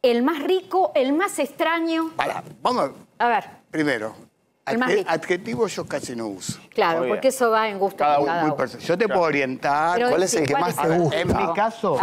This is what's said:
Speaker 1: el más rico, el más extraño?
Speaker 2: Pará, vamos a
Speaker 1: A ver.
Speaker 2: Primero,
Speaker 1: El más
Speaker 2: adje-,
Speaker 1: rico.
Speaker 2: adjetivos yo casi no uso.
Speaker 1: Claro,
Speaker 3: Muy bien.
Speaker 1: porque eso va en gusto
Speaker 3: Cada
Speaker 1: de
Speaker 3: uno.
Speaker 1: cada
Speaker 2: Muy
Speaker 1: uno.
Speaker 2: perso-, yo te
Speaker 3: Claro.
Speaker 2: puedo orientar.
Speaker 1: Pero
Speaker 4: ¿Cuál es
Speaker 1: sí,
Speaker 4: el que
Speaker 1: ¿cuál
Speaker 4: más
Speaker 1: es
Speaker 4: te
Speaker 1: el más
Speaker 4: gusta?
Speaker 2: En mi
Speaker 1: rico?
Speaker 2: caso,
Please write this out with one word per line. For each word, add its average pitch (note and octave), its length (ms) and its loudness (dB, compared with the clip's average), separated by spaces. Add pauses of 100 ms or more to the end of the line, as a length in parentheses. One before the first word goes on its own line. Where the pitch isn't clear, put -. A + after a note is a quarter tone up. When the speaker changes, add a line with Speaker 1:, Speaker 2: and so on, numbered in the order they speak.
Speaker 1:
el A#3+ 200 4
más D4 200 0
rico, F#4 520 0
el C4+ 200 2
más F#4+ 240 -2
extraño? D#4+ 760 -2
Speaker 2:
Pará, - 280 -2 (180)
vamos G#3+ 280 0 (280)
a A#3 60 0
Speaker 1:
A A#3+ 40 4
ver. A3 160 0 (260)
Speaker 2:
Primero, B2 440 -2 (520)
Speaker 1:
El A#2 120 0
más - 120 2
Speaker 2:
adje-, G3 80 4
Speaker 1:
rico. F3+ 120 -2
Speaker 2:
adjetivos F#3+ 640 -2
yo E3+ 120 -6
casi C3+ 280 -8
no A#2 140 -6
uso. F#2+ 300 -10 (160)
Speaker 1:
Claro, E3+ 240 2
Speaker 3:
Muy C3 80 0
bien. G#3 100 0
Speaker 1:
porque C4 120 2
eso B3 220 2
va A3 200 2
en G3 80 -8
gusto G3 200 0
Speaker 3:
Cada D3 180 4
Speaker 1:
de - 20 4
Speaker 3:
uno. C#3+ 80 2
Speaker 1:
cada E3+ 160 0
Speaker 2:
Muy D#3 80 2
Speaker 1:
uno. C#3+ 80 -2
Speaker 2:
perso-, A#2+ 200 -4
yo F3 200 -2
te A3+ 80 2
Speaker 3:
Claro. F#3 120 2
Speaker 2:
puedo E3 100 4
orientar. C#3+ 680 0
Speaker 1:
Pero A#3+ 140 2
Speaker 4:
¿Cuál E3+ 140 2
es F3+ 60 -2
Speaker 1:
sí, A#3 60 0
Speaker 4:
el D3+ 100 2
que C#3 60 0
Speaker 1:
¿cuál - 100 0
Speaker 4:
más - 100 0
Speaker 1:
es C3 40 -4
Speaker 4:
te C#3 60 -2
Speaker 1:
el D#3 80 2
más E3+ 100 2
Speaker 4:
gusta? D3+ 200 0
Speaker 2:
En F3+ 80 -2
mi - 60 0
Speaker 1:
rico? E3 200 0
Speaker 2:
caso, G3+ 480 0